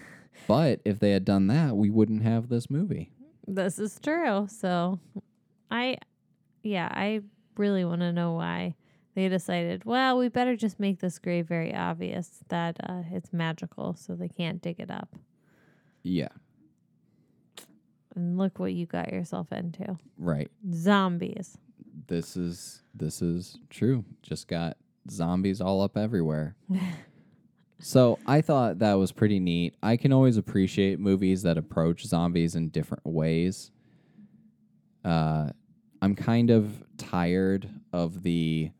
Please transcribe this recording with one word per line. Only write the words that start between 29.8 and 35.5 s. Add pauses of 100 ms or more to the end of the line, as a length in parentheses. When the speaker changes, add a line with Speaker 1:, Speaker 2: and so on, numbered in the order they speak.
Speaker 1:
I
can
always
appreciate
movies
that
approach
zombies
in
different
ways. (1300)
Uh, (500)